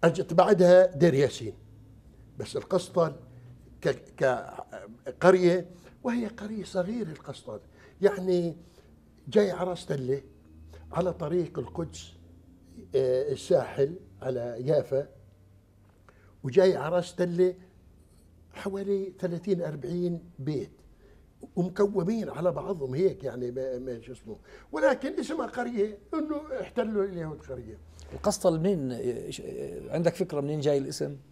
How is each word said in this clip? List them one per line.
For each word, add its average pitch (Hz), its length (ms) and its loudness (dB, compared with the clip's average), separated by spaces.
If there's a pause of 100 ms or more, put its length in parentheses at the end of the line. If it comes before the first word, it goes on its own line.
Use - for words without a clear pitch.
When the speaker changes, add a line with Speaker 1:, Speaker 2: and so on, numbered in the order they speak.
Speaker 1:
أجت 170 300 2
بعدها 185 600 8
دير 156 180 6
ياسين، 127 400 0 (840)
بس - 160 -8
القسطل 170 600 0 (640)
ك-، - 340 -2 (880)
كقرية، 180 640 4 (340)
وهي 233 240 -2
قرية 208 360 -10
صغيرة 190 460 -4
القسطل، 131 500 -12 (420)
يعني 180 560 2 (680)
جاي 170 240 4
على 180 180 -2
راس 175 160 -6
تلة 139 360 -2 (680)
على 175 220 -2
طريق 165 460 -4
القدس، - 540 -10 (840)
آه، 131 360 2
الساحل 143 640 0 (260)
على 120 380 -6
يافا، 139 480 0 (1400)
وجاي 185 340 6
على 156 180 -2
راس 175 200 -2
تلة 180 400 2 (1000)
حوالي 196 680 -4
ثلاثين 175 420 -2
أربعين 170 600 -4 (160)
بيت 135 320 -4 (840)
ومكومين 196 760 0
على 160 220 0
بعضهم 147 440 -6
هيك، 175 280 0
يعني 123 280 -6
ما، 131 280 -6
ما 123 220 -10
شو 120 100 -16
اسمه، - 260 -14 (340)
ولكن 269 480 2
اسمها 294 280 -4
قرية، 240 500 -4 (160)
إنه 302 480 -4
احتلوا 220 440 -2
اليهود 165 360 -8
قرية. 117 360 -12 (360)
Speaker 2:
القسطل 185 460 0
منين؟ 160 320 0
إيش، 117 500 -6 (480)
عندك 170 260 0
فكرة 165 260 -4
منين 147 180 -4
جاي 143 180 2
الاسم؟ 143 400 -4 (140)